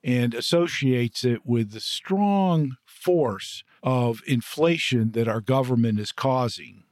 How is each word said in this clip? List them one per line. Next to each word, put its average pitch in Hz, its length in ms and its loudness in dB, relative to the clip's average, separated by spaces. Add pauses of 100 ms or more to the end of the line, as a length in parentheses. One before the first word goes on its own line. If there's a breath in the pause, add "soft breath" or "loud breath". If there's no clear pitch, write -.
and 120 300 0
associates 127 880 0
it 120 220 0
with 117 260 0
the 107 80 -12
strong 190 960 0 (100)
force 135 760 -2 (180 soft breath)
of 123 460 0
inflation 131 840 0
that 113 160 0
our 110 120 -2
government 123 560 2
is 104 140 -6
causing. - 800 -4